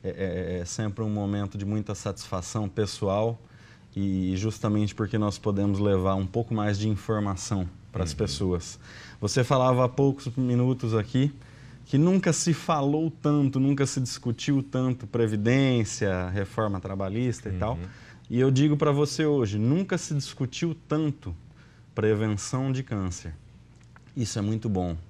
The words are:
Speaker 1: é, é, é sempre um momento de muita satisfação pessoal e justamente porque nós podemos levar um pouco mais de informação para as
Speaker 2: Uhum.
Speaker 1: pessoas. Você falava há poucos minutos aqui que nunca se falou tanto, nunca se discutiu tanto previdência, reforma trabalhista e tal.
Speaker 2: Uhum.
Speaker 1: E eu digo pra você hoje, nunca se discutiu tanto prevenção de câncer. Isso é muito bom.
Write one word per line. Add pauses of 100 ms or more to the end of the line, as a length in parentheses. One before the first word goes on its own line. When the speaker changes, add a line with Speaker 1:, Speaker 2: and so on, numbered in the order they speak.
Speaker 1:
é,
é,
é
sempre
um
momento
de
muita
satisfação
pessoal (560)
e
justamente
porque
nós
podemos
levar
um
pouco
mais
de
informação (240)
para
as
Speaker 2:
Uhum.
Speaker 1:
pessoas. (420)
Você
falava
há
poucos
minutos
aqui (520)
que
nunca
se
falou
tanto,
nunca
se
discutiu
tanto
previdência,
reforma
trabalhista
e
tal.
Speaker 2:
Uhum. (480)
Speaker 1:
E
eu
digo
pra
você
hoje,
nunca
se
discutiu (100)
tanto (580)
prevenção
de
câncer. (840)
Isso
é
muito
bom. (140)